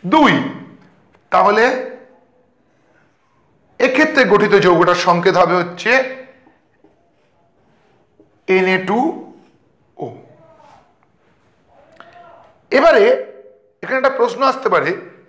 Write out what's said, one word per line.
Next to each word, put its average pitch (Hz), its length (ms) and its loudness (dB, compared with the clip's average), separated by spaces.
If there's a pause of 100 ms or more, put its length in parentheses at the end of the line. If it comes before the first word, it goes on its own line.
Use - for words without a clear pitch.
দুই। 254 300 2 (1000)
তাহলে 202 300 2 (2250)
এক্ষেত্রে 277 420 0 (120)
গঠিত 202 200 2 (120)
যৌগটার 175 420 2
সংকেত 175 340 2
হবে 170 200 2
হচ্ছে 175 300 -6 (2750)
এনএ 185 220 0 (100)
টু 214 120 -2 (1000)
ও। - 100 -12 (2750)
এবারে 285 260 4 (800)
এখানে 254 160 -6
একটা 262 200 -2
প্রশ্ন 233 200 -2 (120)
আসতে 254 220 -6
পারে 151 160 0 (400)